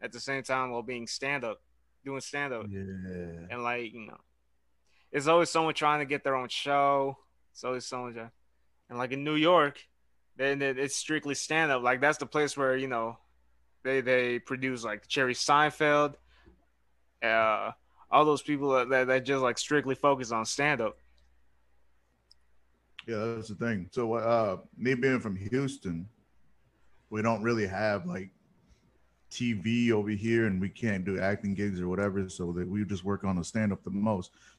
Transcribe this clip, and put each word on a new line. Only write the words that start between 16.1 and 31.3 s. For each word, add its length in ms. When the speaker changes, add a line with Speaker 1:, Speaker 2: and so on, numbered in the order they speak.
Speaker 1:
uh, 480
all 140
those 180
people 300
that, 160
that, 180
that 180
just, 160
like, 160
strictly 380
focus 360
on 140
stand 360
up. 180
Speaker 2:
Yeah, 280
that's 120
the 80
thing. 360
So, 220
uh, 440
me 180
being 240
from 160
Houston, 720
we 120
don't 200
really 260
have, 380
like, 260
T 240
V 380
over 180
here, 360
and 160
we 80
can't 340
do 160
acting 360